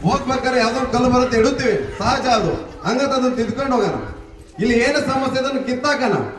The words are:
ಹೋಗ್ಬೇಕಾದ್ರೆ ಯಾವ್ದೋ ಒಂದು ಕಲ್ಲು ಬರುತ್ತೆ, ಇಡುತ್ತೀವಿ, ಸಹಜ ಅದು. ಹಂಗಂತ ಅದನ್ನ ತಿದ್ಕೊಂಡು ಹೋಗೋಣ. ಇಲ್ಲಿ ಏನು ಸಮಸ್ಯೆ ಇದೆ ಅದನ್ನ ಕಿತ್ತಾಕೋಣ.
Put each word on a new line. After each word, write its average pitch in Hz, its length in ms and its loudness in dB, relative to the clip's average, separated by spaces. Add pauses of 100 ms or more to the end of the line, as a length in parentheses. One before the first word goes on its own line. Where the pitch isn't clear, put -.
ಹೋಗ್ಬೇಕಾದ್ರೆ 254 500 0
ಯಾವ್ದೋ 233 200 2
ಒಂದು 254 120 -2
ಕಲ್ಲು 247 180 4
ಬರುತ್ತೆ, 247 300 4
ಇಡುತ್ತೀವಿ, 247 600 2
ಸಹಜ 254 280 0
ಅದು. 202 240 2 (360)
ಹಂಗಂತ 254 220 0
ಅದನ್ನ 254 260 0
ತಿದ್ಕೊಂಡು 247 400 -2
ಹೋಗೋಣ. - 260 0 (580)
ಇಲ್ಲಿ 233 200 2
ಏನು 285 200 2
ಸಮಸ್ಯೆ 262 420 -2
ಇದೆ 277 80 -2
ಅದನ್ನ 269 100 -2
ಕಿತ್ತಾಕೋಣ. 254 540 -2 (260)